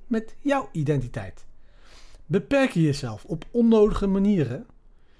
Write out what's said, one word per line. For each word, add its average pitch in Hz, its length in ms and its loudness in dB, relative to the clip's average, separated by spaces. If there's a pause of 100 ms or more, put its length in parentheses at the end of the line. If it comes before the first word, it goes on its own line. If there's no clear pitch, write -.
met 226 320 -4
jouw 277 320 -2
identiteit? 131 720 -4 (800)
Beperk 262 460 0
je 170 100 2
jezelf 139 440 -2
op - 260 -8
onnodige 220 560 4
manieren? 196 580 0 (540)